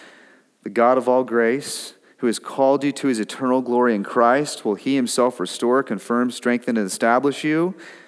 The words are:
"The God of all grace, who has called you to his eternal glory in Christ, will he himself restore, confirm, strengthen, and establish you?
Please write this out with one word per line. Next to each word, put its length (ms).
"The 60
God 280
of 120
all 160
grace, 680
who 80
has 120
called 460
you 80
to 160
his 100
eternal 420
glory 340
in 100
Christ, 580
will 120
he 200
himself 460
restore, 420
confirm, 480
strengthen, 460
and 100
establish 560
you? 320